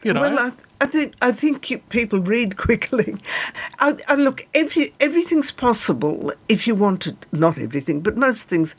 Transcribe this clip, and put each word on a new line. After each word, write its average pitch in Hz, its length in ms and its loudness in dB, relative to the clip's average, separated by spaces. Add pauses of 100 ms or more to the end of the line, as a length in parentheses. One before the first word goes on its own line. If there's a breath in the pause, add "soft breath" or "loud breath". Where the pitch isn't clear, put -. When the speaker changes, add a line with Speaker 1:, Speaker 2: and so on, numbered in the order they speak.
Speaker 1:
I, - 40 -6
Speaker 2:
you 208 80 4
know. - 80 0
Speaker 1:
well, 285 160 0
I, 247 120 0
th-, - 120 -14 (180)
I 277 60 2
think, 285 340 -2
I 247 120 4
think 285 380 -2
you, 254 80 -6 (120)
people 214 300 0
read 196 360 0
<laughs> - 100 -4
quickly. - 500 0 (640 loud breath)
I, 294 180 2 (120)
I 285 60 2
look, 277 400 2
every, 311 460 0
everything's 320 500 2
possible 156 800 0 (160)
if 214 180 2
you 233 80 2
want 196 320 0
it. - 260 -10
Not 160 260 2
everything, 143 420 -4
but 214 160 -2
most 247 320 0
things 165 300 0